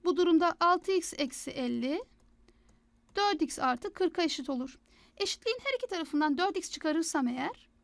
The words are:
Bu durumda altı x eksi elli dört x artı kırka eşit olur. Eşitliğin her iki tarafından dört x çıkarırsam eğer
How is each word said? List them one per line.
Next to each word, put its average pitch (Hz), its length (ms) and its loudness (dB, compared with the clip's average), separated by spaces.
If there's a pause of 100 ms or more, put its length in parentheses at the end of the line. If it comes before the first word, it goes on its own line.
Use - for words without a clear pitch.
Bu 339 140 2
durumda 339 420 6
altı 359 320 4
x 370 260 0
eksi - 340 -6
elli 254 520 -2 (1120)
dört 403 260 2
x - 180 -4
artı 254 340 -2
kırka 359 300 0
eşit 294 260 -2
olur. 262 300 -6 (380)
Eşitliğin 453 460 -4
her 554 100 -2
iki 494 140 -4
tarafından 302 500 0
dört 370 200 0
x - 140 -6
çıkarırsam 311 560 -2
eğer 262 420 -6 (140)